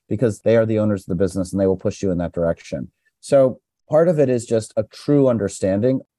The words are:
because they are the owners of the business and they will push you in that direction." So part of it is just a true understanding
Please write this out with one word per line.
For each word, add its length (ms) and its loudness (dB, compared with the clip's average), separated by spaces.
because 320 -2
they 160 2
are 100 2
the 120 -2
owners 240 -2
of 40 -20
the 100 -4
business 340 -2
and 100 -2
they 60 2
will 100 2
push 240 -6
you 120 -2
in 60 -2
that 140 -4
direction." 600 -6
So 380 2
part 200 2
of 100 2
it 120 2
is 160 -2
just 300 -2
a 80 0
true 440 2
understanding 720 0